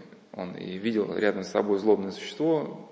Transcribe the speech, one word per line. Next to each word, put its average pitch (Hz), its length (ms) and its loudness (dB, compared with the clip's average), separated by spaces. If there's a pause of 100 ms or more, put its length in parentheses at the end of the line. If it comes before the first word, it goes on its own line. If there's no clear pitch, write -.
(320)
он 90 220 -8
и 92 240 -8
видел 101 380 0
рядом 95 260 2
с 92 60 -8
собой 104 300 2
злобное 98 340 4
существо, - 800 -2